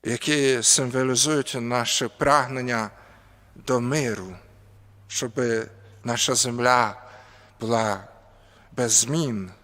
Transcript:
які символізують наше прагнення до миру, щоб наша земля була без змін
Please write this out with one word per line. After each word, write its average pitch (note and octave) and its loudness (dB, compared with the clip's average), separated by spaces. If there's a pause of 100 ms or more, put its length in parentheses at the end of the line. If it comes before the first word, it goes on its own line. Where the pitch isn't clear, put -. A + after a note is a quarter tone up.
які C3 0
символізують C3 0
наше A#2+ -2
прагнення B2+ 0 (680)
до B2 0
миру, A#2 -2 (720)
щоб B2 -6 (720)
наша A#2+ 0
земля A#2+ 2 (580)
була A2 -2 (640)
без A#2+ -2
змін A#2 -2 (120)